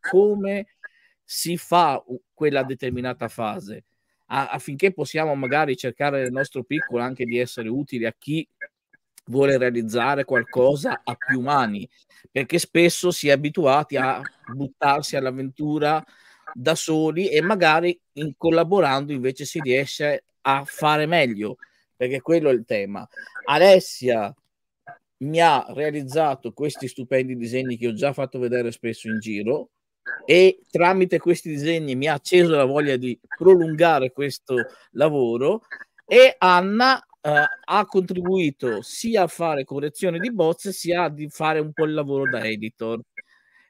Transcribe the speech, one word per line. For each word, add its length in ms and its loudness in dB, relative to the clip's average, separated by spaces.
come 720 0
si 320 -6
fa 480 2
u-, 160 -14
quella 300 0
determinata 640 -8
fase, 580 -10
a-, 220 -4
affinché 440 -2
possiamo 420 -4
magari 400 0
cercare 460 -4
nel 100 -4
nostro 320 -6
piccolo 400 -4
anche 220 -6
di 140 -4
essere 280 -6
utili 380 -6
a 120 -4
chi 300 -6
vuole 300 2
realizzare 680 0
qualcosa 800 0
a 120 -6
più 260 -4
mani, 480 0
perché 280 -2
spesso 520 2
si 160 -4
è 40 6
abituati 680 2
a 240 -2
buttarsi 680 -2
all'avventura 880 -2
da 220 -2
soli 540 -2
e 120 2
magari 580 2
in 240 -8
collaborando 760 2
invece 340 -4
si 160 -8
riesce 640 -2
a 220 0
fare 440 0
meglio, 500 0
perché 260 -4
quello 280 2
è 40 4
il 120 0
tema. 420 -6
Alessia 840 4
mi 240 -4
ha 280 4
realizzato 840 -4
questi 340 -6
stupendi 480 -2
disegni 420 -6
che 100 -2
ho 60 -2
già 200 -2
fatto 240 -8
vedere 340 -2
spesso 360 -10
in 120 -4
giro 500 -4
e 440 6
tramite 500 2
questi 300 -2
disegni 460 -4
mi 120 -2
ha 60 0
acceso 420 4
la 100 4
voglia 300 0
di 220 -4
prolungare 760 4
questo 560 -4
lavoro 720 0
e 320 8
Anna, 600 4
eh, 280 2
ha 180 2
contribuito 1000 -2
sia 400 -2
a 40 0
fare 360 -4
correzione 560 -4
di 120 -6
bozze 400 -2
sia 380 -2
di 200 -10
fare 300 -2
un 140 -4
po' 120 0
il 80 -2
lavoro 340 -2
da 180 -4
editor. 540 -6